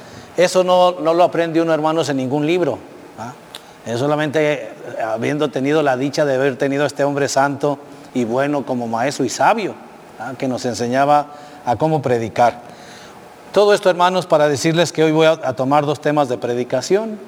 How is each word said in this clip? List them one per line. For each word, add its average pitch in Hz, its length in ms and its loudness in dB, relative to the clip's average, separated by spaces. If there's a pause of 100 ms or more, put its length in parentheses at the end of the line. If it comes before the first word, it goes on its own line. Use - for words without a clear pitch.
(360)
Eso 180 280 4
no, 180 300 4
no 160 200 0
lo 170 100 4
aprende 165 380 0
uno, 165 140 2
hermanos, 156 340 0
en 139 80 -2
ningún 135 300 -2
libro, 160 320 0 (400)
¿ah? 120 140 -12 (520)
Eso 117 140 -4
solamente, 147 640 0
eh, - 100 -14 (300)
habiendo 127 480 -2
tenido 143 320 0
la 135 120 2
dicha 143 300 -2
de 139 80 0
haber 139 240 0
tenido 143 280 0
a - 20 0
este 143 160 -2
hombre 143 240 0
santo 139 500 0 (380)
y 123 100 0
bueno 135 400 -2
como 120 220 -4
maestro 123 380 -2
y 110 40 -2
sabio, 175 460 0 (440)
¿ah? 127 160 -10
que 139 120 -4
nos 127 180 -4
enseñaba 131 600 2 (400)
a 123 80 2
cómo 156 260 0
predicar. 120 600 0 (880)
Todo 208 240 4
esto, 185 160 2
hermanos, 180 340 2
para 151 220 4
decirles 156 440 0
que 156 120 0
hoy 160 80 4
voy 156 160 6
a, 160 60 6
a 131 200 -4
tomar 139 320 2
dos 143 160 -2
temas 147 280 0
de 123 100 -4
predicación. 131 880 -2